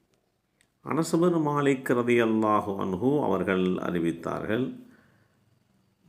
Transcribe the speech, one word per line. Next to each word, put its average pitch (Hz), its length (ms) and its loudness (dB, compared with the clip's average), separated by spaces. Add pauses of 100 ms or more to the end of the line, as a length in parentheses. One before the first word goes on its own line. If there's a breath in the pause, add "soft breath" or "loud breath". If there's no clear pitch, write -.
(840)
அனஸ் 160 340 0
பின் 170 280 2
மாலிக் 139 420 0
ரலியல்லாஹு 110 920 2
அன்ஹு 104 440 -2
அவர்கள் 95 400 0
அறிவித்தார்கள், 85 1160 -4 (1300 soft breath)